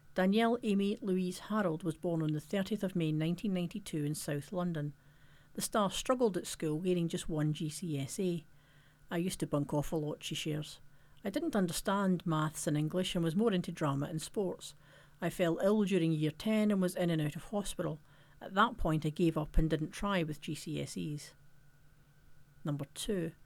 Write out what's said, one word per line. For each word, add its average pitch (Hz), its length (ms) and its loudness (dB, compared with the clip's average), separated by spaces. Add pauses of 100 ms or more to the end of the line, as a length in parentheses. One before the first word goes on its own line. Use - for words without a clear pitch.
(140)
Danielle 220 500 4
Amy 202 380 2
Louise 185 380 0
Harold 190 440 -2
was 160 120 0
born 165 260 0
on 156 120 0
the 151 80 -2
thirtieth 202 420 -2
of 190 140 -2
May 156 160 2
nineteen 165 400 0
ninety-two 170 500 -4
in 147 100 0
South 147 380 -4
London. 170 420 -2 (600)
The - 80 -6
star 202 280 2
struggled 247 460 2
at 175 120 -6
school, 156 320 -2
gaining 180 280 2
just 170 220 -4
one 151 240 2
G 151 160 -4
C 151 280 -4
S 135 220 -6
A. 175 240 0 (640)
I 175 80 -2
used 180 220 -2
to 156 80 -2
bunk 143 260 0
off 147 180 0
a 175 40 0
lot, 151 280 -4
she - 120 -6
shares. 151 440 -4 (440)
I 202 60 -4
didn't 294 260 -2
understand 190 680 2
maths 156 420 0
and 151 100 2
English 156 380 0
and 170 80 2
was 165 120 0
more 214 180 4
into 180 180 0
drama 143 360 0
and 156 140 -4
sports. - 540 -4 (460)
I 175 80 -2
fell 170 340 0
ill 208 200 6
during 180 280 4
year 151 200 2
ten 214 400 2
and 190 100 2
was 180 140 0
in 175 140 2
and 160 120 2
out 151 160 -2
of - 80 -12
hospital. 165 560 -4 (400)
At - 140 -12
that 226 220 6
point 156 280 2
I 156 40 2
gave 160 280 2
up 151 200 2
and 160 120 6
didn't 156 220 0
try 196 320 0
with 151 180 -6
G 156 140 -6
C 147 260 -6
S 139 160 -6
Es. 151 360 -6 (1300)
Number 143 280 -4
two. 175 380 -4 (140)